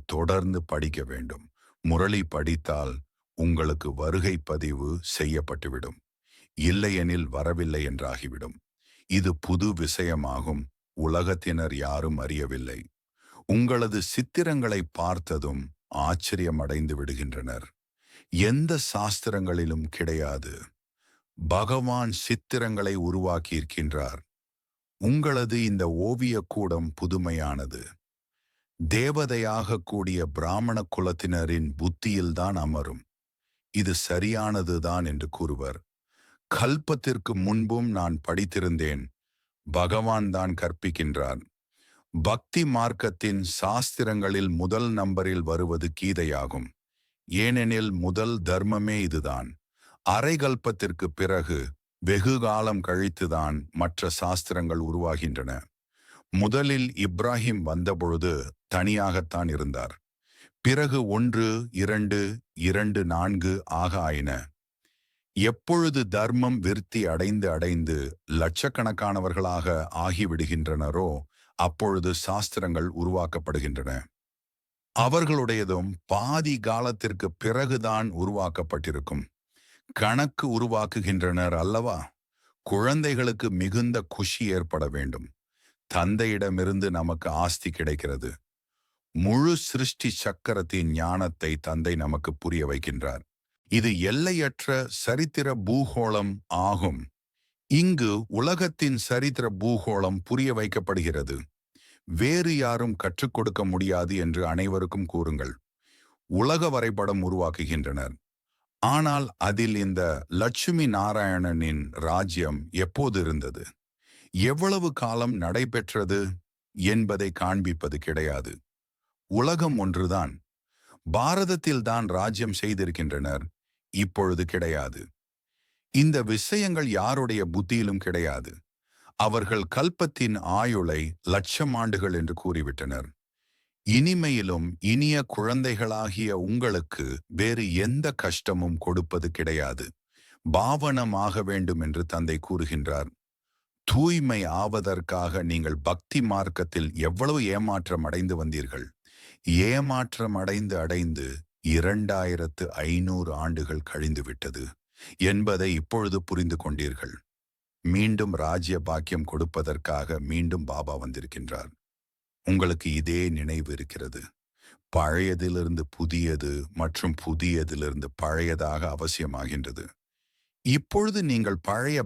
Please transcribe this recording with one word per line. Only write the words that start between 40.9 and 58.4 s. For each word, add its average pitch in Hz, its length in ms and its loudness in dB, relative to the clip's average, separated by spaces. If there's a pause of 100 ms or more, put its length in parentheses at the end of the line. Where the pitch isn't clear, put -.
பக்தி 117 420 0
மார்க்கத்தின் 110 800 0 (160)
சாஸ்திரங்களில் 101 880 0
முதல் 95 440 0
நம்பரில் 95 500 0
வருவது 82 580 0
கீதையாகும். 71 680 -2 (560)
ஏனெனில் 113 680 2
முதல் 95 500 0
தர்மமே 104 580 0
இதுதான். 71 560 -4 (540)
அரைகல்பத்திற்கு 117 1040 0
பிறகு 85 560 0 (280)
வெகு 101 420 4
காலம் 110 400 0
கழித்துதான் 80 880 -2
மற்ற 85 380 -2
சாஸ்திரங்கள் 87 720 -2
உருவாகின்றன. 78 840 -2 (680)
முதலில் 127 640 2
இப்ராஹிம் 107 680 0
வந்தபொழுது 82 920 0 (220)